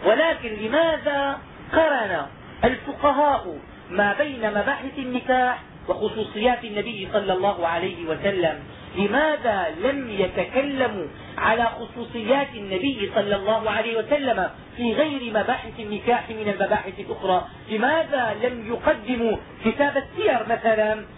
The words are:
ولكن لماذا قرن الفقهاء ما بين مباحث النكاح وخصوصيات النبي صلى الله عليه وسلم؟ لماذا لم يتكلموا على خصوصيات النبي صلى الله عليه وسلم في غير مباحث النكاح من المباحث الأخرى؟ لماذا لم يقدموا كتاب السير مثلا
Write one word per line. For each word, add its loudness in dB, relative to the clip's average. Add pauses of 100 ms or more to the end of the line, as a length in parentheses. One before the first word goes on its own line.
ولكن 4
لماذا 0 (340)
قرن 2 (380)
الفقهاء 2 (320)
ما 2
بين 0
مباحث -2
النكاح 0 (300)
وخصوصيات 0
النبي -6
صلى 2
الله 2
عليه -2
وسلم؟ 0 (380)
لماذا 2
لم 0
يتكلموا 0 (320)
على 2
خصوصيات 0
النبي -2
صلى 2
الله 2
عليه 0
وسلم 2 (260)
في 0
غير 0
مباحث -2
النكاح 0
من -2
المباحث 0
الأخرى؟ 0 (220)
لماذا 2
لم -2
يقدموا 2 (280)
كتاب 2
السير 0
مثلا 2 (140)